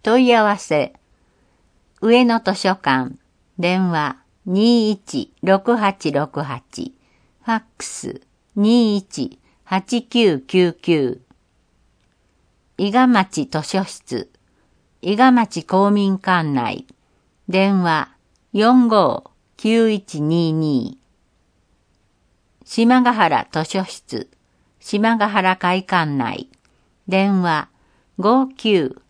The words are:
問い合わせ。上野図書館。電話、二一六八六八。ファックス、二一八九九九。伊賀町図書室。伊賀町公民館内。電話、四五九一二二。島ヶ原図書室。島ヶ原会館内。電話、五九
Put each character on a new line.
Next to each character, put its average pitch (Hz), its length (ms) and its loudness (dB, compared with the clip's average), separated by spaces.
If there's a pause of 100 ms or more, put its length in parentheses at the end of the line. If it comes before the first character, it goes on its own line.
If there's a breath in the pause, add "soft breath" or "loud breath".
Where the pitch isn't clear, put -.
問 247 240 4
い 240 80 4
合 220 80 4
わ 208 160 0
せ。 - 340 -2 (1080)
上 233 240 4
野 233 160 0
図 190 140 -2
書 190 200 -2
館。 131 400 -2 (420)
電 180 320 0
話、 151 280 -4 (280)
二 214 460 2
一 - 400 -8 (100)
六 196 360 0
八 196 340 -2
六 147 300 -4
八。 135 520 -12 (520)
フ 233 60 -4
ァ 220 80 -2
ッ - 40 -10 (140)
ク - 80 -14
ス、 - 360 -12 (360)
二 214 400 2
一 - 420 -8 (240)
八 196 400 -4
九 202 380 2
九 180 320 2
九。 143 480 -2 (1600)
伊 202 140 -2
賀 254 160 2
町 196 380 0
図 151 180 -6
書 190 220 -4
室。 - 440 -12 (720)
伊 196 140 -2
賀 254 160 4
町 226 320 0
公 196 280 2
民 196 280 0
館 170 320 -2
内。 120 340 -4 (600)
電 190 360 0
話、 160 340 -2 (340)
四 233 380 4
五 190 420 0 (240)
九 226 340 2
一 196 300 -6
二 160 320 0
二。 151 460 -2 (1700)
島 247 360 2
ヶ 240 120 2
原 156 360 0
図 160 140 -4
書 185 220 -6
室。 - 440 -14 (520)
島 220 360 0
ヶ 208 120 0
原 190 260 0
会 185 300 -2
館 156 320 -2
内。 117 320 -6 (580)
電 190 340 0
話、 160 280 -2 (480)
五 247 300 2
九 196 640 -2